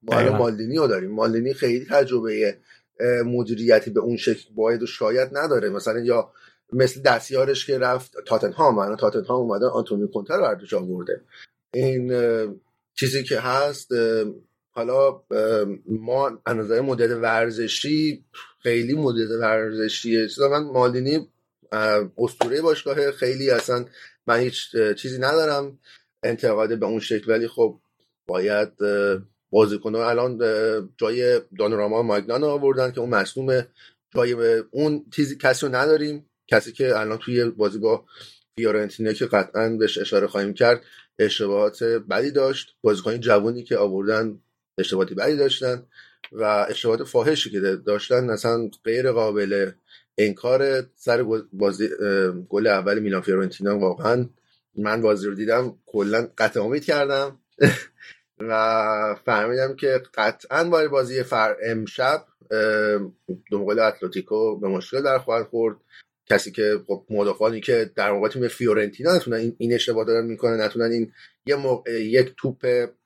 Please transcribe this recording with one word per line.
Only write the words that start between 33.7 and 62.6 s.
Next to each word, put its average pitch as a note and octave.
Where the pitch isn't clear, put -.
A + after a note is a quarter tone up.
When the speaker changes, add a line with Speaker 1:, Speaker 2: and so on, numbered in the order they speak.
Speaker 1:
جای B2
به A#2
اون D3
چیزی C#3
کسی C3
رو C3
نداریم. D3
کسی A2+
که B2+
الان A2
توی A#2+
بازی G#2
با A2
فیورنتینا G#2+
که A2
قطعاً G#2+
بهش G#2+
اشاره G2+
خواهیم G2+
کرد A#2+
اشتباهات G#2
بدی A2+
داشت، C3+
بازیکن A2
جوانی A2+
که A#2
آوردن G#2
اشتباهات F#2+
بدی A#2+
داشتن C3
و G#2+
اشتباهات A#2
فاحشی D3
که G#2
داشتن G#2
اصلاً A#2
غیر B2
قابل G2+
انکار. B2+
سر A#2+
گل-، A2
بازی، G2
اه، G2
گل F2+
اول G2+
میلان G2
فیورنتینا F#2+
واقعاً G#2+
من G#2+
بازی G#2
رو G2+
دیدم، A2+
کلاً G#2+
قطع A2
امید C3+
کردم C#3
<laughs> -
و A2
فهمیدم B2
که C3
قطعاً B2+
باید D#3+
بازی C3
فر-، A2
امشب، A#2
اه، G#2+